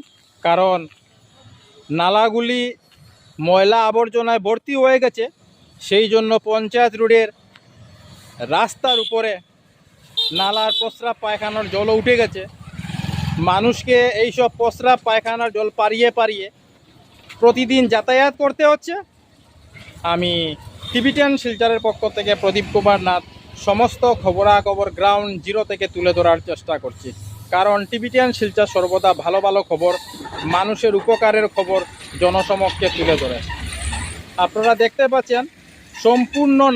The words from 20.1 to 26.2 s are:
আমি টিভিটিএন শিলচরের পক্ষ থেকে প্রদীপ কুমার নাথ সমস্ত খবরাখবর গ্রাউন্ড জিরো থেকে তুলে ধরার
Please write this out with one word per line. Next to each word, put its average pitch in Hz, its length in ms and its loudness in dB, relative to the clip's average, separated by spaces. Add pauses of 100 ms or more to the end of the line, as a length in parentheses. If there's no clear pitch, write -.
আমি 175 200 -2 (580)
টিভিটিএন 277 500 2
শিলচরের 226 460 0
পক্ষ 214 140 -2 (160)
থেকে 208 140 -2 (100)
প্রদীপ 196 320 0
কুমার 202 340 4
নাথ 180 160 0 (420)
সমস্ত 214 380 0 (200)
খবরাখবর 196 640 2 (100)
গ্রাউন্ড 202 340 0 (140)
জিরো 202 240 -2
থেকে 196 180 -4
তুলে 180 300 0
ধরার 170 300 4